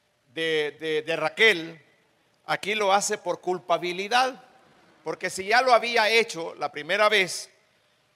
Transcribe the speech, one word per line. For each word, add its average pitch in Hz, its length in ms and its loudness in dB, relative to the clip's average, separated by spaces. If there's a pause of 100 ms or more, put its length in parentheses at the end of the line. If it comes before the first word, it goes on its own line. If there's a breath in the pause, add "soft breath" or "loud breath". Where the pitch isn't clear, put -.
(280)
de, 156 520 -2
de, 156 220 -2
de 160 140 -4
Raquel, 165 680 0 (640)
aquí 170 300 -4
lo 202 180 2
hace 202 240 0
por 175 240 -6
culpabilidad. 185 1000 -2 (640)
Porque 170 260 -6
si 190 180 -8
ya 233 140 4
lo 254 120 4
había 226 340 2
hecho 220 480 0
la 147 160 -6
primera 185 380 0
vez, 196 400 0 (680)